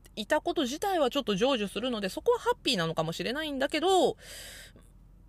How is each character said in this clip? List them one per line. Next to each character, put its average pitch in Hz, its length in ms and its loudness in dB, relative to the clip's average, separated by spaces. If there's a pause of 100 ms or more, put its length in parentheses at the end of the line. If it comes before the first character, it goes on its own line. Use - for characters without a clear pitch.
(160)
い 214 120 -8
た 302 140 2
こ 349 120 -2
と 330 100 0
自 262 160 -4
体 392 200 0
は 262 100 4
ち - 80 -2
ょ - 40 2
っ - 20 -14
と 208 120 0
成 254 200 2
就 208 140 -4
す - 120 -8
る 262 80 -2
の 220 120 -4
で、 190 80 -4
そ 302 120 -8
こ 480 120 4
は 480 60 0
ハ 480 120 0
ッ 480 60 0
ピ 277 160 0
ー 208 40 2
な 165 80 0
の 160 80 -2
か 160 100 0
も 160 100 -2
し - 100 -6
れ 208 100 -2
な 302 100 -4
い 311 80 -4
ん 269 80 -4
だ 285 100 0
け 311 100 0
ど、 349 380 4 (1120)